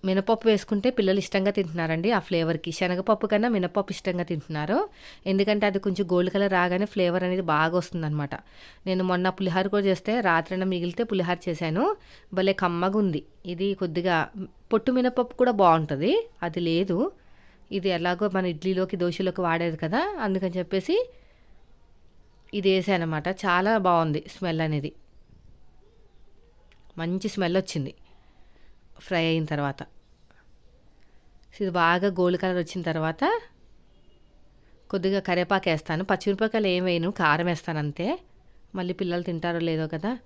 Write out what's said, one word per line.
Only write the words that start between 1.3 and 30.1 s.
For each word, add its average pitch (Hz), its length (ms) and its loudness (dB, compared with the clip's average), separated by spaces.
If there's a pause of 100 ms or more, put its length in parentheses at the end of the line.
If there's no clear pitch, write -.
తింటున్నారండి 170 600 -2
ఆ 208 80 2
ఫ్లేవర్‌కి. 165 520 -2
శనగపప్పు 185 560 0
కన్నా 214 280 2
మినపప్పు 190 360 -2
ఇష్టంగా 180 320 -4
తింటున్నారు. 170 680 -4 (360)
ఎందుకంటే 202 400 2
అది 196 140 0
కొంచెం 196 340 0
గోల్డ్ 180 200 4
కలర్ 196 180 2
రాగానే 180 340 2
ఫ్లేవర్ 180 380 0
అనేది 185 180 0
బాగా 165 360 2
వస్తుందన్నమాట. 151 580 -4 (520)
నేను 185 160 0
మొన్న 185 260 2
పులిహోర 185 380 0
కూడా 202 160 2
చేస్తే 196 380 0
రాత్రైనా 185 440 0
మిగిలితే 180 380 -2
పులిహోర 180 340 -2 (120)
చేశాను. 175 460 0 (380)
భలే 190 200 2
కమ్మగా 185 500 0
ఉంది. 170 200 0 (220)
ఇది 185 280 -4
కొద్దిగా 175 440 0 (540)
పొట్టు 226 200 2
మినపప్పు 247 500 0
కూడా 247 100 6
బాగుంటుంది, 165 640 4 (300)
అది 170 160 -4
లేదు. 175 400 0 (800)
ఇది 185 180 -2
ఎలాగో 180 400 0
మన 185 100 0
ఇడ్లీలోకి 185 520 -2
దోశలోకి 175 440 -2
వాడేది 165 360 0
కదా, 170 220 -2 (260)
అందుకని 190 320 -2
చెప్పేసి 190 380 -2 (1600)
ఇది 196 220 2
వేసానమాట. 170 520 0
చాలా 190 500 2 (100)
బాగుంది 165 340 2 (140)
స్మెల్ 165 320 -2
అనేది, 151 240 -2 (2000)
మంచి 175 360 -4
స్మెల్ 180 240 0
వచ్చింది 160 360 -4 (1120)
ఫ్రై 175 160 -2 (100)
అయిన 160 200 0
తర్వాత. 143 300 -4 (1800)